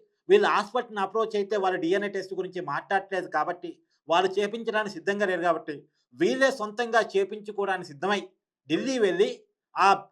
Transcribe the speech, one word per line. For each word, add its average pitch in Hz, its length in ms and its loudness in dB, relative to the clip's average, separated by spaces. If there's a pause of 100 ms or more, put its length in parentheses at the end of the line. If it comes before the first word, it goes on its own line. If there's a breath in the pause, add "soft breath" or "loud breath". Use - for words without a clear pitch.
(280)
వీళ్ళు 202 180 6
హాస్పిటల్‌ని 202 540 -2
అప్రోచ్ 214 360 -2
అయితే, 202 200 -2
వాళ్ళు 185 240 0
డీఎన్ఏ 196 280 0
టెస్ట్ 190 260 -8
గురించి 180 300 -6
మాట్లాడట్లేదు 180 640 -2
కాబట్టి, 170 420 -4 (380)
వాళ్ళు 175 240 4
చేపించడానికి 208 640 -2
సిద్ధంగా 202 320 -2
లేరు 185 160 -2
కాబట్టి, 160 320 0 (400)
వీళ్ళే 254 360 2
సొంతంగా 220 580 0
చేపించుకోవడానికి 202 800 -4
సిద్ధమై 185 320 -2 (500)
ఢిల్లీ 226 280 0
వెళ్ళి, 202 320 2 (440)
ఆ 170 120 4 (260)